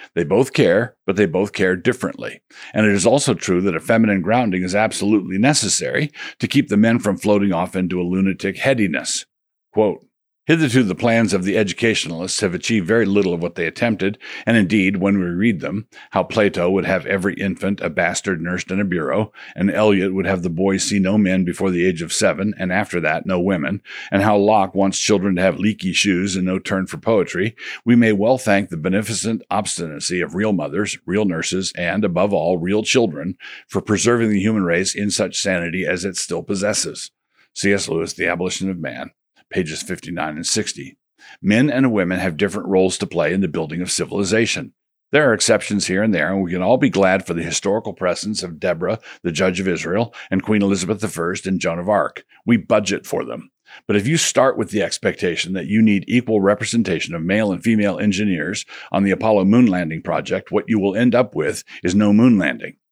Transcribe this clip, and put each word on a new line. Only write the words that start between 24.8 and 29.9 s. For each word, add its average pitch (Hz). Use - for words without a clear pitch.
children 98
to 90
have 90
leaky 95
shoes 95
and 92
no 92
turn 95
for 80
poetry, 101
we 120
may 113
well 110
thank 101
the 85
beneficent 101
obstinacy 90